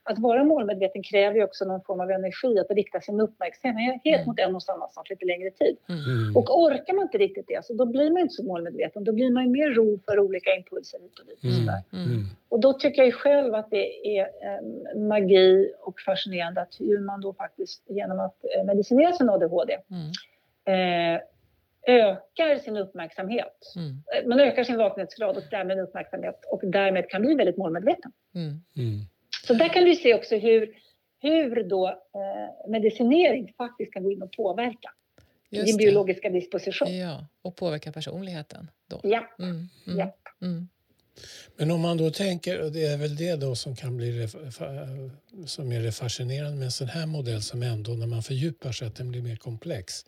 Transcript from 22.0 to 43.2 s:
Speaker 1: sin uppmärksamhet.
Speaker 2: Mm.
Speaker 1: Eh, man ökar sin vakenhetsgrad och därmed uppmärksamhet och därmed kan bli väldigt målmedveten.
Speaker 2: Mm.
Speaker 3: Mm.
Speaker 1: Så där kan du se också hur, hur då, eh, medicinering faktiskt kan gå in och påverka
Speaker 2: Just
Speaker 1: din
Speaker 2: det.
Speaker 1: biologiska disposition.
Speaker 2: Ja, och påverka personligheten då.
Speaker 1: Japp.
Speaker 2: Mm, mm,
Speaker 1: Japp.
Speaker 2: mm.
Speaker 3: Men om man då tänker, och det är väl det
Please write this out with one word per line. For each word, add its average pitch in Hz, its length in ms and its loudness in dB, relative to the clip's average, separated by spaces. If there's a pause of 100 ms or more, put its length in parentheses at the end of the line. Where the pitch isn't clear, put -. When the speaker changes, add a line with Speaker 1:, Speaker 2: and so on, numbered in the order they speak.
Speaker 1:
sin 220 180 -8
uppmärksamhet. 190 1000 -8
Speaker 2:
Mm. 147 260 -10 (200)
Speaker 1:
Eh, 254 60 -4
man 240 120 6
ökar 262 240 4
sin 240 120 -2
vakenhetsgrad 196 600 0
och 196 140 -8
därmed 190 300 -4
uppmärksamhet - 680 -10
och - 140 -2
därmed 190 460 2
kan 190 120 -2
bli 285 120 4
väldigt 190 220 2
målmedveten. 190 560 0 (220)
Speaker 2:
Mm. 170 140 -6 (280)
Speaker 3:
Mm. 113 240 -4 (460)
Speaker 1:
Så 247 80 4
där 320 140 4
kan 359 160 4
du 349 100 8
se 233 200 4
också 220 220 -2
hur, 220 380 4 (460)
hur 269 440 2
då, 185 240 0
eh, 196 840 -10
medicinering 233 880 2
faktiskt - 340 -10
kan 196 120 -10
gå 196 80 0
in 196 100 -8
och 190 100 -16
påverka 226 600 -4 (580)
Speaker 2:
Just 208 160 -2
Speaker 1:
din 220 100 2
Speaker 2:
det. 208 80 2
Speaker 1:
biologiska 196 460 2
disposition. 180 680 -4
Speaker 2:
Ja, 170 280 -8 (160)
och 180 140 -12
påverka 156 360 -6
personligheten 165 800 -12 (200)
då. - 180 -12
Speaker 1:
Japp. - 320 -2
Speaker 2:
Mm, 180 280 -8 (180)
mm, 185 120 -4
Speaker 1:
Japp. 190 200 -6 (240)
Speaker 2:
mm. 180 260 -6 (880)
Speaker 3:
Men 156 140 0
om 170 100 0
man 170 160 0
då 160 140 2
tänker, 180 500 -4
och 156 120 -4
det 156 140 -4
är 147 100 -2
väl 147 200 -4
det 170 200 -4